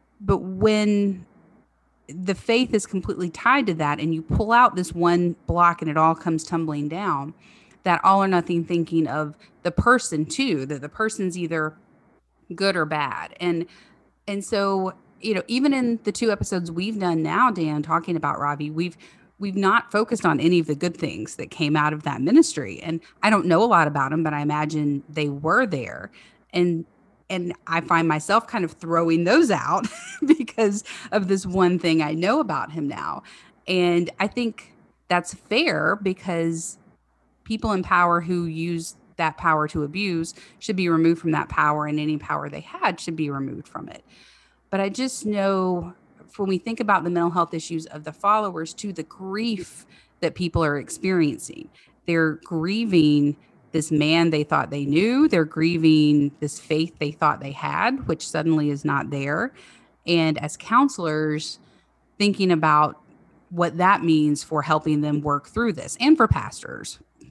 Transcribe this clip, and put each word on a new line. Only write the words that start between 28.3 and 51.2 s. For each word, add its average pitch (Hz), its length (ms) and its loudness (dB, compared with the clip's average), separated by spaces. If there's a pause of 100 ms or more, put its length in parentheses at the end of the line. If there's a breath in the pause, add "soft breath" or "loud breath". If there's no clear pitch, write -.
kind 202 160 -4
of 156 80 -4
throwing 165 520 0
those 254 260 4
out 180 360 -2 (200)
<laughs> - 200 -8
because 226 560 2 (300 loud breath)
of 196 160 0
this 190 180 -2
one 180 320 2
thing 160 240 2
I 151 100 -2
know 196 280 0
about 151 320 -4
him 151 160 -4
now. 76 340 -8 (460 loud breath)
And 175 500 2
I 196 80 0
think - 460 -6 (360)
that's 175 240 0
fair 202 720 0
because 170 720 -4 (760)
people 220 220 -4
in 185 100 -2
power 175 380 4
who 175 240 -2
use 165 500 -6 (220)
that 156 200 -2
power 156 300 2
to 151 160 -4
abuse 170 520 -4 (260 loud breath)
should 202 160 -4
be 180 120 2
removed 165 320 4
from 165 120 0
that 147 160 -2
power, 151 400 0
and 151 100 -2
any 151 180 -2
power 147 320 -6
they 147 120 -12
had 349 400 -4
should 165 160 -8
be 151 120 -4
removed 139 380 -8
from - 220 -14
it. - 160 -20 (640 soft breath)
But 196 100 -2
I 196 80 -2
just 247 380 -6
know 190 640 0 (440)
when 196 120 -4
we 185 100 2
think 226 200 -8
about 202 240 2
the 175 80 -2
mental 170 220 0
health 170 200 -2
issues 165 340 -8
of 151 180 -16
the 156 80 -12
followers, 202 640 -2
to 202 180 -10
the 160 100 -8
grief 190 800 -8 (360 soft breath)
that 165 160 -2
people 170 280 -2
are 143 140 0
experiencing, - 920 -2 (380 soft breath)